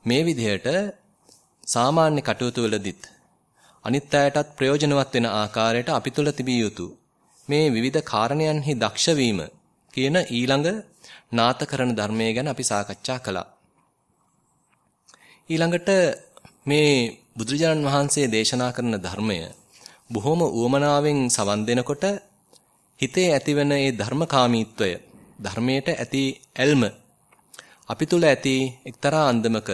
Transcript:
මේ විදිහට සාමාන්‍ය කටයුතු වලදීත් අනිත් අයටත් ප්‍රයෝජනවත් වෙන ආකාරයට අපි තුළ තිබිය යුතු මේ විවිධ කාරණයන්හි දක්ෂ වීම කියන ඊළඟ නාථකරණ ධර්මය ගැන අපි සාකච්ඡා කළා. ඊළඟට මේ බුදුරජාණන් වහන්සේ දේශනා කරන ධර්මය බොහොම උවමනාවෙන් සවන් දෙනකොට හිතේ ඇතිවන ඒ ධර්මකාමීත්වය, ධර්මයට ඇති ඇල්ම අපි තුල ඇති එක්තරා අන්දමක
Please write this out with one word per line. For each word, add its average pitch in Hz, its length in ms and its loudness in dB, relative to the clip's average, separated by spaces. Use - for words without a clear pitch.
මේ 123 200 2
විදිහට 117 460 -2
සාමාන්‍ය 151 580 2
කටයුතු 123 380 -4
වලදීත් 107 420 -4
අනිත් 131 300 -2
අයටත් 143 380 2
ප්‍රයෝජනවත් 143 600 0
වෙන 120 160 0
ආකාරයට 110 600 0
අපි 139 220 -2
තුළ 147 200 0
තිබිය 127 280 -2
යුතු 101 280 -2
මේ 147 220 2
විවිධ 131 320 0
කාරණයන්හි 147 720 -2
දක්ෂ 117 420 0
වීම 117 240 0
කියන 139 220 0
ඊළඟ 131 420 0
නාථකරණ 123 640 0
ධර්මය 110 360 -2
ගැන 123 180 -4
අපි 131 160 -6
සාකච්ඡා 104 540 -4
කළා. 98 300 -8
ඊළඟට 170 400 0
මේ 147 260 4
බුදුරජාණන් 147 560 0
වහන්සේ 143 400 2
දේශනා 120 460 0
කරන 120 240 -2
ධර්මය 95 420 -4
බොහොම 123 420 -2
උවමනාවෙන් 143 680 2
සවන් 104 340 0
දෙනකොට 123 420 -2
හිතේ 180 280 0
ඇතිවන 143 440 2
ඒ 139 200 2
ධර්මකාමීත්වය, 120 960 0
ධර්මයට 120 500 -4
ඇති 135 360 -2
ඇල්ම 135 300 4
අපි 110 180 -4
තුල 170 180 2
ඇති 135 320 2
එක්තරා 143 440 0
අන්දමක 113 460 0